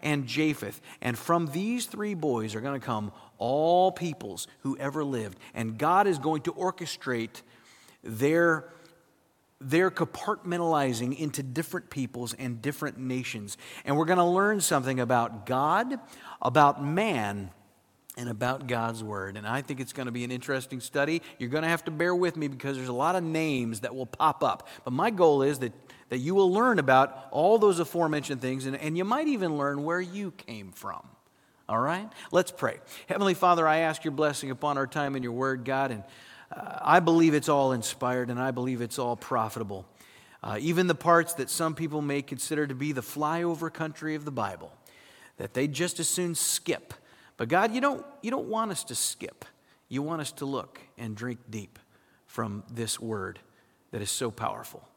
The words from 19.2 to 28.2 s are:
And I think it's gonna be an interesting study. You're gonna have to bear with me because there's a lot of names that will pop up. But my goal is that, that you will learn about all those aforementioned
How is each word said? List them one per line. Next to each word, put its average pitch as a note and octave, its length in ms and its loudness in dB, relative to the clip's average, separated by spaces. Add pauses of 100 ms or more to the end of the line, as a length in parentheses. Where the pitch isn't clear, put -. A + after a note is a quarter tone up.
And G#2+ 100 -10
I B2 140 -2
think C3+ 200 -8
it's B2 120 -8
gonna B2+ 200 -6
be A#2+ 120 -4
an A#2+ 60 -6
interesting C3 500 -6
study. D3 400 0 (180)
You're B2 120 -4
gonna D#3 180 0
have E3 160 0
to E3+ 60 -4
bear E3+ 240 2
with F3 240 2
me D3+ 100 -2
because C3+ 300 -6
there's B2+ 100 -6
a B2 60 -4
lot D#3 220 2
of F3+ 60 0
names D3 580 -2
that A#2+ 140 -6
will C3 120 -6
pop D3+ 360 2
up. A#2 240 0 (160)
But B2+ 120 -6
my F#3+ 160 2
goal D#3+ 320 6
is C#3 160 2
that, B2 140 -4 (360)
that B2+ 100 -2
you D3+ 160 -2
will F#3+ 180 6
learn A3+ 260 4
about C3+ 520 4
all F#3+ 280 6
those G3+ 220 6
aforementioned D3+ 600 0